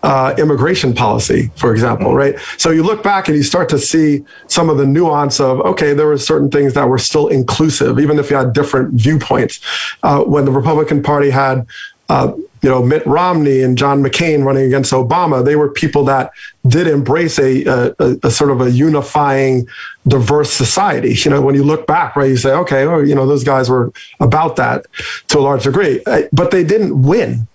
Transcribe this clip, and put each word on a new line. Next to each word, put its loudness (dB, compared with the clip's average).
uh, 0
immigration 0
policy, -2
for 0
example, 0
right? 2
So 0
you 2
look -2
back 0
and 0
you 2
start -2
to 0
see 0
some 0
of 2
the 2
nuance 0
of, 0
okay, 0
there 2
were 2
certain 0
things 2
that 0
were 0
still 0
inclusive, 0
even 2
if -2
you 2
had 0
different -2
viewpoints. 0
Uh, 2
when 2
the 2
Republican 0
Party 2
had, 0
uh, 0
you 2
know, 2
Mitt 0
Romney 2
and 0
John 0
McCain 0
running 2
against 0
Obama, 0
they 2
were 2
people -2
that 0
did 2
embrace 0
a, 2
a, 0
a, 0
a 2
sort 0
of -2
a 0
unifying, 0
diverse 2
society. -2
You 2
know, 2
when 2
you 2
look 0
back, 0
right, 0
you 2
say, 0
"Okay, 0
well, 2
you 2
know, 2
those 2
guys 0
were 0
about 0
that -2
to 2
a 4
large 0
degree," 0
uh, 0
but 0
they 2
didn't 0
win. 0